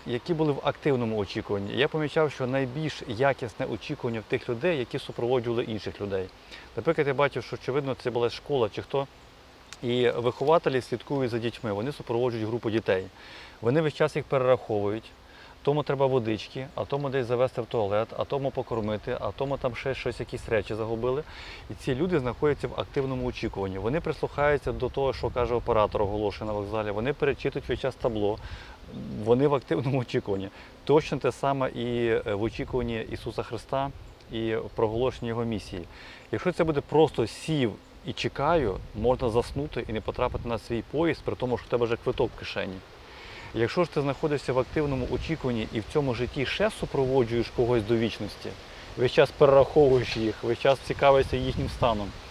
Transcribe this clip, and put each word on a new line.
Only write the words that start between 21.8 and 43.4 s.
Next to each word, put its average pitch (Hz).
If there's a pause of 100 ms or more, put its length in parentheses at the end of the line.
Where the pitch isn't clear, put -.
люди 170
знаходяться 127
в 123
активному 127
очікуванні. 98
Вони 117
прислухаються 147
до 117
того, 135
що 120
каже 120
оператор, 110
оголошує 104
на 107
вокзалі. 104
Вони 117
перечитують 143
весь 123
час 131
табло. 107 (840)
Вони 123
в 143
активному 139
очікуванні. 98 (340)
Точно 147
те 127
саме 139
і, 120
е, 113
в 101
очікуванні 117 (100)
Ісуса 113
Христа, 135 (400)
і 113
в 107
проголошенні 117
Його 117
місії. 101 (480)
Якщо 139
це 170
буде 156
просто 143
"сів 139 (320)
і 131
чекаю", 139 (180)
можна 120
заснути 120
і 113
не 107
потрапити 120
на 113
свій 113
поїзд, 156
при 107
тому, 123
що -
в -
тебе 120
вже 113
квиток 123
в -
кишені. 95 (760)